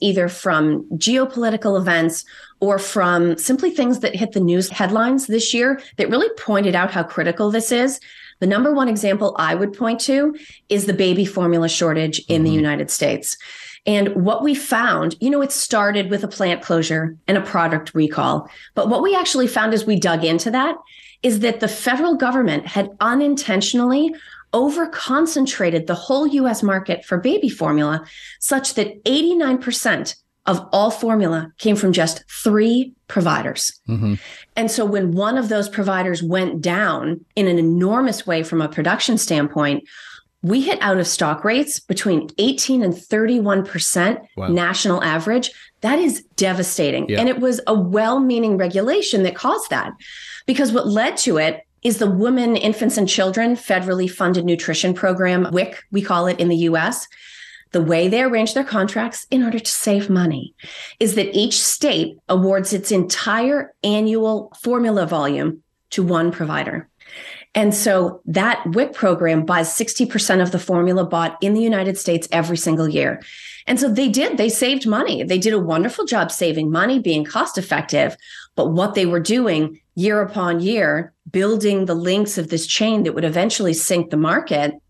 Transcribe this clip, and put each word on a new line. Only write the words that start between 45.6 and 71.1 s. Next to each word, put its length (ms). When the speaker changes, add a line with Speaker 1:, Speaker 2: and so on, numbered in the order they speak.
Speaker 1:
That 180
is 240
devastating. 720
Speaker 2:
Yeah. 120
Speaker 1:
And 80
it 100
was 280
a 60
well-meaning 840
regulation 640
that 120
caused 340
that. 220
Because 260
what 160
led 300
to 200
it 240
is 140
the 120
Women, 460
Infants, 420
and 120
Children 480
federally 520
funded 360
nutrition 480
program, 580
wic, 400
we 100
call 260
it 120
in 80
the 80
U 60
S. 280
The 80
way 260
they 160
arrange 300
their 100
contracts 680
in 140
order 160
to 120
save 380
money 440
is 140
that 220
each 240
state 540
awards 420
its 180
entire 840
annual 800
formula 440
volume 560
to 140
one 280
provider. 560
And 200
so 500
that 420
wic 260
program 520
buys 300
sixty 300
percent 360
of 100
the 80
formula 460
bought 360